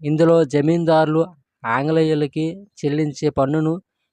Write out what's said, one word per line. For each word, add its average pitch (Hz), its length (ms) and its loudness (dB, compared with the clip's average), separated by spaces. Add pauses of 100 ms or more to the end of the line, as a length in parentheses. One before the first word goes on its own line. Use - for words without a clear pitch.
ఇందులో 160 420 2
జమీందారులు 156 760 0 (400)
ఆంగ్లేయులకి 151 840 -2 (300)
చెల్లించే 147 540 -2
పన్నును 156 420 0 (400)